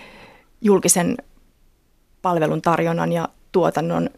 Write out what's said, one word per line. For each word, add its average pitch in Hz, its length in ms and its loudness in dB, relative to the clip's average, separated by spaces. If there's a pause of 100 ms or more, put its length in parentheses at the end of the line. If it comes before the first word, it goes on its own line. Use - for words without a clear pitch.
(600)
julkisen 180 560 2 (1040)
palvelun 160 400 0
tarjonnan 165 500 0
ja 170 180 -2 (220)
tuotannon 170 680 0